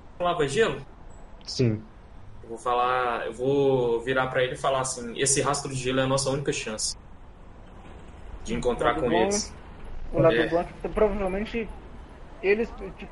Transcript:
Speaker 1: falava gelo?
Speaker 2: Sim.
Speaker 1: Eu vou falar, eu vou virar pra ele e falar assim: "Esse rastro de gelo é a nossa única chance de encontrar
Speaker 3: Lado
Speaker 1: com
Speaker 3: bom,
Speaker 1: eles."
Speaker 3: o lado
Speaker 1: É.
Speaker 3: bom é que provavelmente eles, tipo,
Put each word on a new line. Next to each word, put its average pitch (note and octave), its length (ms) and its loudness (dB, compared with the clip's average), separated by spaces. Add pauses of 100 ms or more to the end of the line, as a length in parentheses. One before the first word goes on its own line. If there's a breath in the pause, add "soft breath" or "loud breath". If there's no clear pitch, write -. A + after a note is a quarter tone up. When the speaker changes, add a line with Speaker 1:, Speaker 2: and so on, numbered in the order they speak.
(180)
Speaker 1:
falava E3+ 300 2
gelo? C#3 340 2 (640)
Speaker 2:
Sim. A2 360 2 (640)
Speaker 1:
Eu A2+ 60 -14
vou A#2 80 -10
falar, B2 680 2
eu A2+ 60 -6
vou B2+ 680 4
virar C3 260 2
pra C3 160 2
ele B2+ 100 0
e D3 40 -6
falar C3+ 240 2
assim: A#2+ 380 -4
"Esse C3+ 220 4
rastro C#3 280 0
de C3 80 -4
gelo C3 220 0
é C3 40 4
a C3 40 2
nossa C3+ 220 2
única C#3 220 0
chance - 460 -4 (1500)
de - 120 -4
encontrar B2 380 2
Speaker 3:
Lado - 80 -2
Speaker 1:
com - 80 2
Speaker 3:
bom, A2+ 140 6
Speaker 1:
eles." G3+ 300 0 (580)
Speaker 3:
o E3 80 2
lado D#3+ 160 8
Speaker 1:
É. D#3 120 4
Speaker 3:
bom E3+ 120 2
é F3+ 40 2
que - 260 -8
provavelmente G3+ 800 0 (720)
eles, G#3 260 4 (300)
tipo, - 140 -14